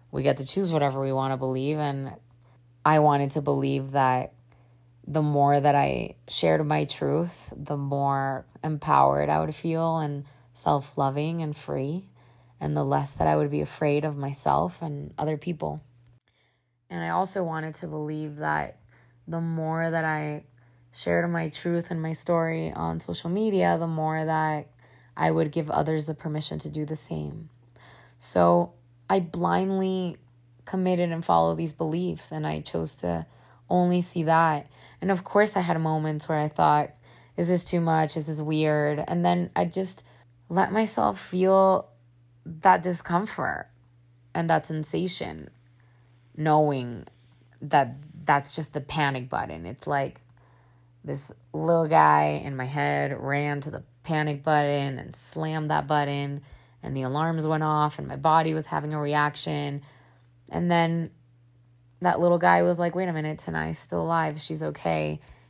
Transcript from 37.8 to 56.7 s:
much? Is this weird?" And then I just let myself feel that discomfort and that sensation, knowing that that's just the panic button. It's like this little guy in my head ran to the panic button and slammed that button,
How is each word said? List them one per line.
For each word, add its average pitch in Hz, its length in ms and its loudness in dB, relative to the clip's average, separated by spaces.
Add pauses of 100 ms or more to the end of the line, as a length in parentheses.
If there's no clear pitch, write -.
much? 160 340 2
Is 156 120 -4
this 156 140 -4
weird?" 151 640 2
And 175 180 0
then 175 300 2
I 180 100 2
just 185 380 -6 (460)
let 185 220 2
myself 208 480 0
feel 190 680 4 (580)
that 170 380 4
discomfort 175 840 -4 (640)
and 165 140 0
that 160 160 2
sensation, 156 840 -6 (840)
knowing 147 720 2 (560)
that 139 340 2 (300)
that's 143 300 2
just 156 180 -8
the 147 80 -4
panic 135 480 -2
button. 80 360 -6
It's 104 220 -12
like 139 340 -2 (840)
this 143 280 -10 (220)
little 160 340 2
guy 151 560 4
in 143 120 -8
my 127 100 -6
head 143 540 -2
ran 143 420 -2
to 143 100 -10
the - 120 -10 (200)
panic 151 400 -2
button 143 560 2
and - 160 -14
slammed 156 560 -4
that 151 160 0
button, 143 540 -2 (420)